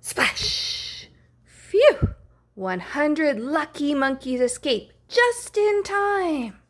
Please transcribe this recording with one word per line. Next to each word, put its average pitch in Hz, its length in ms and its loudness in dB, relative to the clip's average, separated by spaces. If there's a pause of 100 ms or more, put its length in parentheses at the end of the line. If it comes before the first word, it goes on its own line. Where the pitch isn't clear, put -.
Splash! - 1080 -4 (360)
Phew! - 680 4 (400)
One 185 260 -4
hundred 294 600 0
lucky 294 540 -2
monkeys 269 460 -2
escape 240 520 -2 (160)
just 480 480 0
in 415 260 2
time. 381 880 -2